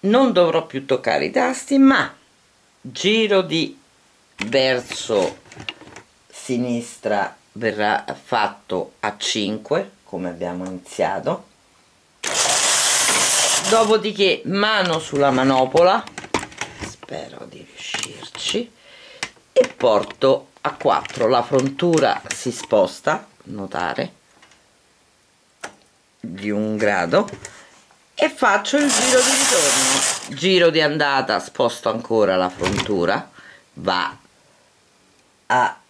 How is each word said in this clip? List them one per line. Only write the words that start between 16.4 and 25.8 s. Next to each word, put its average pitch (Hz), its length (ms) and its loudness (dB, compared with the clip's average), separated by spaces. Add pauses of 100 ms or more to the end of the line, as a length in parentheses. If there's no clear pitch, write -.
spero - 640 -14
di - 180 -20
riuscirci, - 1040 -8 (840)
e - 220 4
porto - 760 2 (120)
a 143 120 -6
quattro. 110 560 0
La 127 140 4
frontura 135 800 2 (140)
si - 180 -6
sposta, - 720 0 (180)
notare, - 680 -6 (2000)